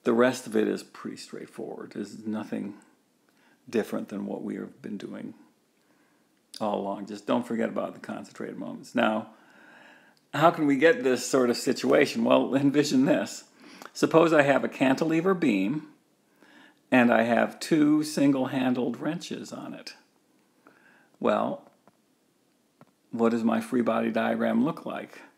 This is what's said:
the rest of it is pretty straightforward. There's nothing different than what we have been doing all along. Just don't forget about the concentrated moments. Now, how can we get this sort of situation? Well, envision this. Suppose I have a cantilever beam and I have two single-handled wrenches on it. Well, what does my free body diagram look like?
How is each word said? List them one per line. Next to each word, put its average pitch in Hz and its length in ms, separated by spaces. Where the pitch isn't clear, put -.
the 120 80
rest 123 340
of 107 80
it 107 140
is 98 140
pretty - 340
straightforward. - 760
There's 101 320
nothing 107 480
different 110 420
than 101 160
what 101 160
we 104 140
have 101 260
been 107 160
doing 104 340
all 104 180
along. 98 280
Just 104 200
don't 123 200
forget 113 240
about 101 240
the - 60
concentrated - 580
moments. - 360
Now, 110 360
how 160 160
can 160 160
we 139 100
get 160 260
this 127 240
sort 127 220
of 117 80
situation? 131 680
Well, 131 300
envision 143 520
this. 110 380
Suppose 160 380
I 147 100
have 135 220
a - 40
cantilever 160 680
beam 127 540
and 120 220
I 113 100
have 113 360
two 151 440
single-handled 131 1000
wrenches - 520
on 131 200
it. - 220
Well, - 500
what 117 180
does 113 140
my 113 160
free 123 220
body 113 280
diagram 113 540
look - 200
like? - 380